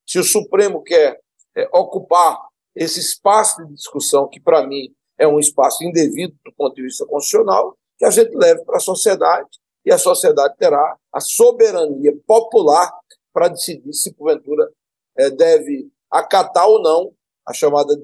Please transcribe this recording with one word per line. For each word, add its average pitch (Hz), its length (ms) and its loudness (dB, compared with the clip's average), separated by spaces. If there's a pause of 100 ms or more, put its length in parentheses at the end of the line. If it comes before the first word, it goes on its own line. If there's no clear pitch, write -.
se - 140 -4
o - 40 -2
Supremo 202 560 0
quer, 151 380 2 (380)
é, - 160 -4
ocupar 170 640 0 (380)
esse 165 240 -6
espaço 202 640 -2
de 147 80 -20
discussão 139 540 -4
que, - 100 -20
para 160 260 2
mim, 135 300 -12 (260)
é 151 80 4
um 147 100 2
espaço 139 460 0
indevido 165 500 -4 (100)
do - 120 -20
ponto 135 180 -6
de 131 80 -16
vista - 220 -10
constitucional, 202 720 -2 (220)
que - 80 0
a 202 40 2
gente 226 240 2
leve 165 300 2
pra - 160 -4
sociedade, 175 680 -2 (360)
e - 80 2
a 175 60 4
sociedade 151 600 0
terá 151 380 0 (160)
a 147 80 -8
soberania 180 960 0 (100)
popular 180 640 2 (420)
pra 170 160 0
decidir 147 440 -10
se, 160 220 -8
porventura, 151 520 -4 (520)
eh, 135 120 0
deve 143 580 0 (220)
acatar 180 560 0
ou 214 160 4
não 170 300 0 (340)
a 123 60 -12
chamada 143 520 0